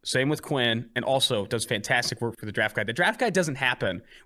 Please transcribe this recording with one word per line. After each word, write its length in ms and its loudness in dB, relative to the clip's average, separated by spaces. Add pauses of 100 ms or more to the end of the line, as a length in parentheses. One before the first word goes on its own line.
Same 240 2
with 120 0
Quinn, 540 0
and 100 -2
also 420 2
does 180 -2
fantastic 560 -2
work 180 -4
for 80 -12
the 60 -8
Draft 240 0
Guide. 100 0
The 60 -2
Draft 260 0
Guide 160 2
doesn't 220 0
happen 460 0 (240)